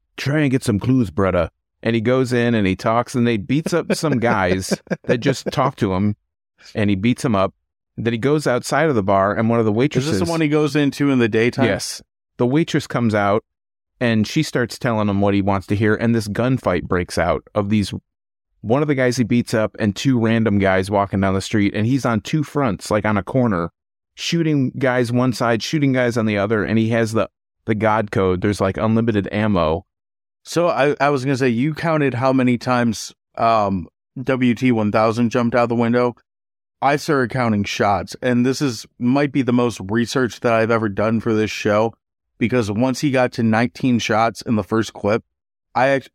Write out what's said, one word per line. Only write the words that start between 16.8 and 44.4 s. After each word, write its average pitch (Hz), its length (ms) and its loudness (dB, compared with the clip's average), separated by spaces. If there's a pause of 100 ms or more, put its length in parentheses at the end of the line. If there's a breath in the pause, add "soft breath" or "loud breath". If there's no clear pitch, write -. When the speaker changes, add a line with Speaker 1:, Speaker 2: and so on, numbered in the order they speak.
Speaker 1:
breaks 90 340 -4
out 82 340 0
of 101 160 -2
these, 104 240 0 (680)
one 123 200 0
of 151 60 -2
the 147 80 0
guys 127 220 0
he 127 60 2
beats 120 300 0
up 107 240 -2
and 104 180 0
two 131 240 0
random 113 380 2
guys 95 320 2
walking 101 320 0
down 95 140 2
the 95 60 -2
street. 101 340 0
And 107 100 -2
he's 127 200 0
on 113 160 0
two 156 200 -2
fronts, 135 480 -4
like 104 160 0
on 107 120 0
a 95 60 -2
corner, 101 480 0 (420)
shooting 156 580 -2
guys 127 380 0
one 123 220 2
side, 117 320 0
shooting 143 300 0
guys 123 240 0
on 107 80 0
the 107 120 0
other. 104 280 0
And 101 120 0
he 110 120 2
has 113 240 0
the, 110 160 -2 (340)
the 113 100 -2
God 107 380 0
code. 92 300 0
There's, 104 180 0
like, 95 180 -2
unlimited 110 540 0
ammo. 90 540 0 (580)
Speaker 2:
So 170 240 0
I, 139 320 2
I 139 100 2
was 139 140 0
gonna 139 140 0
say, 135 100 2
you 127 260 0
counted 151 400 0
how 131 200 0
many 123 240 2
times, 120 560 -2 (220)
um, 104 520 0 (340)
W 127 320 2
T 127 180 0
one 107 200 0
thousand 110 380 2
jumped 120 260 0
out 120 140 2
the 117 60 -2
window. 120 400 0 (680)
I 139 160 2
started 135 340 0
counting 113 320 0
shots, 101 580 -2
and 123 240 2
this 131 160 0
is, 123 240 -4 (140)
might 131 320 0
be 139 120 0
the 120 100 -6
most 120 260 0 (100)
research 117 520 -2
that 120 100 0
I've 113 200 2
ever 110 180 0
done 110 300 -2
for 113 140 -2
this 107 180 0
show, 110 420 0 (440)
because 117 320 0
once 123 300 -2
he 147 120 0
got 127 220 2
to 120 100 -2
nineteen 117 540 0
shots 110 440 0